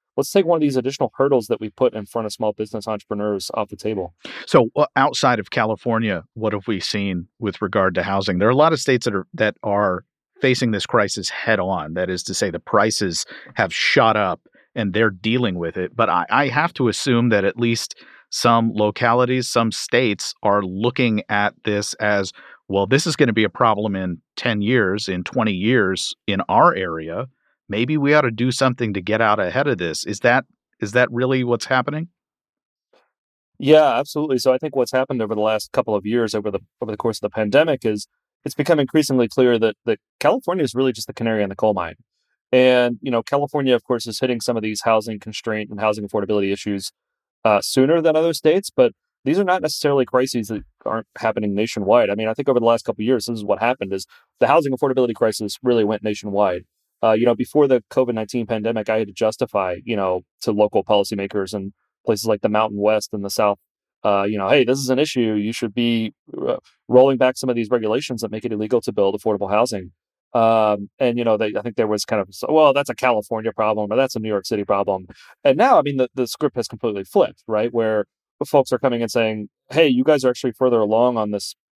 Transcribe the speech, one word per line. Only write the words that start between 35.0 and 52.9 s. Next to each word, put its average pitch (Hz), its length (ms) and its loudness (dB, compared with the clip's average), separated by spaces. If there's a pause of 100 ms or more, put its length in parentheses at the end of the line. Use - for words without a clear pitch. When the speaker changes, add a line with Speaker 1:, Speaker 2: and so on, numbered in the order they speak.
Speaker 1:
over 107 140 -4
the 107 60 -2
last 110 300 0
couple 110 240 0
of 98 100 -4
years, 113 280 0
over 107 160 -4
the, 98 100 -4 (220)
over 110 100 -6
the 107 60 -8
course 113 200 -4
of - 40 -16
the 104 80 -2
pandemic, 131 560 2
is 107 220 -2 (380)
it's 139 100 -10
become 151 240 2
increasingly 135 480 0
clear 123 320 2
that, 107 160 0 (100)
that 113 140 -2 (200)
California 180 440 0
is 123 120 -4
really 131 160 0
just - 160 -10
the - 60 -14
canary 113 300 -2
in 98 60 -2
the 95 60 -12
coal 107 180 2
mine. 85 220 -6 (560)
And, 127 500 4
you 139 80 -8
know, 117 140 0
California, 143 500 0
of 117 100 2
course, 120 220 -4
is 110 140 -8
hitting 123 220 -2
some 120 160 -2
of 107 60 -4
these 107 180 -6
housing 110 380 0
constraint 107 500 -8
and 104 100 -12
housing 107 260 0
affordability 101 460 -2
issues, 101 400 -6 (540)
uh, 104 160 4
sooner 147 400 2
than 156 140 2
other 160 180 2
states, 165 360 2
but 123 220 2 (340)
these 160 140 2
are 202 60 0
not 185 160 2
necessarily 143 440 0
crises 127 440 -2
that 104 140 -8 (220)
aren't 110 220 -4 (100)
happening 107 380 -2
nationwide. 107 540 2
I 101 60 -2
mean, 110 120 -4
I 110 60 -2
think 139 160 -2
over 123 100 2
the 113 60 2
last 117 180 2
couple 107 180 -6